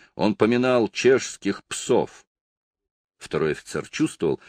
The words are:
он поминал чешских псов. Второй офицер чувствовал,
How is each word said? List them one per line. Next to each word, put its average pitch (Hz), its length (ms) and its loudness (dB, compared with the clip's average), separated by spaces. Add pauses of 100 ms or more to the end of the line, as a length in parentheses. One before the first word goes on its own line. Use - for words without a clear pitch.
(160)
он 104 180 0
поминал 120 540 2
чешских - 800 0
псов. - 600 -2 (960)
Второй 78 320 -2
офицер - 360 -8
чувствовал, 85 600 -2